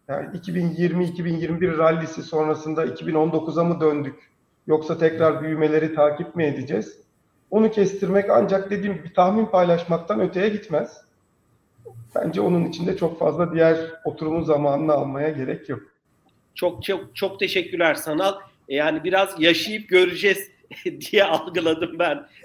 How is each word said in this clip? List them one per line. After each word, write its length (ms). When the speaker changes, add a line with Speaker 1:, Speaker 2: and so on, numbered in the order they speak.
Speaker 1:
Yani 280
iki 180
bin 160
yirmi, 340
iki 200
bin 120
yirmi 240
bir 180
rallisi 440
sonrasında 600
iki 220
bin 80
on 180
dokuza 320
mı 160
döndük? 500
Yoksa 320
tekrar 440
büyümeleri 520
takip 420
mi 80
edeceğiz? 560
Onu 200
kestirmek 600
ancak 400
dediğim 260
gibi 160
tahmin 340
paylaşmaktan 760
öteye 280
gitmez. 520
Bence 260
onun 240
için 220
de 100
çok 220
fazla 360
diğer 240
oturumun 380
zamanını 500
almaya 360
gerek 400
yok. 140
Speaker 2:
Çok, 280
çok, 340
çok 240
teşekkürler 540
Sanal. 400
E, 60
yani 300
biraz 360
yaşayıp 480
göreceğiz 600
<laughs> 300
diye 240
algıladım 720
ben 280